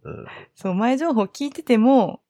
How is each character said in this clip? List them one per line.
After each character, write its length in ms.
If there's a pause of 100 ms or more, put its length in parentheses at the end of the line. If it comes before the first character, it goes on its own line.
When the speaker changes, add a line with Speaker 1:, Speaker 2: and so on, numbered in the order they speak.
Speaker 1:
う 80
ん。 160 (300)
Speaker 2:
そ 140
う、 40
前 220
情 180
報 80
聞 240
い 60
て 100
て 160
も、 520